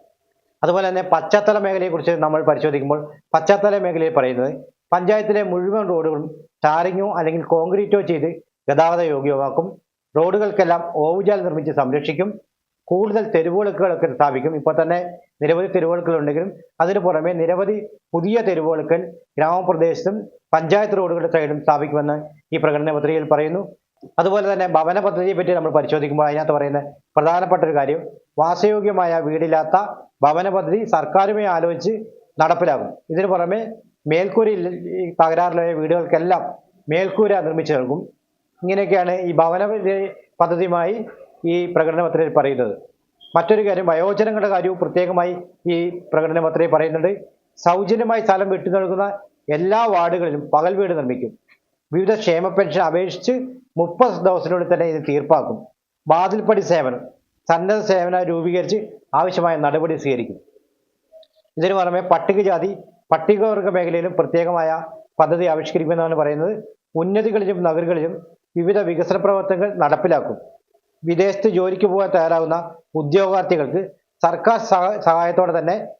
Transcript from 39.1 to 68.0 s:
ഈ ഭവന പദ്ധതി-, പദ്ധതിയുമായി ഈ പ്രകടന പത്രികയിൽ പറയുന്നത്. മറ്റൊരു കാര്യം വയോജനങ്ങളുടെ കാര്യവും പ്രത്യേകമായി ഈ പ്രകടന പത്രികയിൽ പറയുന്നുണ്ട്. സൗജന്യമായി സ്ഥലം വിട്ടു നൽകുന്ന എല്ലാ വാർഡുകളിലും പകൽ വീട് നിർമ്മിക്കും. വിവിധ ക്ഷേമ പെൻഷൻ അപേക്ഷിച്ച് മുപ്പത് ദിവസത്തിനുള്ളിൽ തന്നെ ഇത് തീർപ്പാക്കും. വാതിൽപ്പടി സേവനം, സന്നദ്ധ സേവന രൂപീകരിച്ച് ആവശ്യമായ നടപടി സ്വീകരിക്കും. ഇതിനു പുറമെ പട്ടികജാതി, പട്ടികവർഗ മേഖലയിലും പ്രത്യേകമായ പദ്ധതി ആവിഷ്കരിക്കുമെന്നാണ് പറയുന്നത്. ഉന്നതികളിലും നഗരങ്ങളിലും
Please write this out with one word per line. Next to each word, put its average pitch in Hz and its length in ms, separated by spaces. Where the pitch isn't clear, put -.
ഈ 180 200
ഭവന 165 340
പദ്ധതി-, 196 440
പദ്ധതിയുമായി 175 640
ഈ 175 280
പ്രകടന 160 300
പത്രികയിൽ 160 300
പറയുന്നത്. 127 440
മറ്റൊരു 202 320
കാര്യം 185 180
വയോജനങ്ങളുടെ 202 640
കാര്യവും 185 280
പ്രത്യേകമായി 180 600
ഈ 170 180
പ്രകടന 160 260
പത്രികയിൽ 160 320
പറയുന്നുണ്ട്. 160 500
സൗജന്യമായി 214 640
സ്ഥലം 196 280
വിട്ടു 190 200
നൽകുന്ന 196 500
എല്ലാ 190 320
വാർഡുകളിലും 170 680
പകൽ 170 220
വീട് 185 220
നിർമ്മിക്കും. 127 400
വിവിധ 190 200
ക്ഷേമ 185 340
പെൻഷൻ 180 340
അപേക്ഷിച്ച് 175 500
മുപ്പത് 170 480
ദിവസത്തിനുള്ളിൽ 175 480
തന്നെ 165 120
ഇത് 156 240
തീർപ്പാക്കും. 143 580
വാതിൽപ്പടി 190 520
സേവനം, 131 420
സന്നദ്ധ 196 340
സേവന 180 380
രൂപീകരിച്ച് 175 640
ആവശ്യമായ 170 420
നടപടി 156 400
സ്വീകരിക്കും. 123 400
ഇതിനു 180 160
പുറമെ 180 280
പട്ടികജാതി, 185 760
പട്ടികവർഗ 202 580
മേഖലയിലും 175 500
പ്രത്യേകമായ 165 640
പദ്ധതി 165 260
ആവിഷ്കരിക്കുമെന്നാണ് 160 680
പറയുന്നത്. 151 480
ഉന്നതികളിലും 196 680
നഗരങ്ങളിലും 165 640